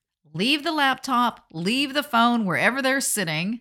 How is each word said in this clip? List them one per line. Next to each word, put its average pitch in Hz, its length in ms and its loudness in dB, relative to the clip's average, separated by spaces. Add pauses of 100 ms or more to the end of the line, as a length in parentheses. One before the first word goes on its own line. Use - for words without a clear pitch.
(320)
Leave 254 320 0
the 330 80 -2
laptop, 262 800 0
leave 247 420 -2
the 285 100 0
phone 233 420 2
wherever 190 360 0
they're 262 200 0
sitting, 185 600 -2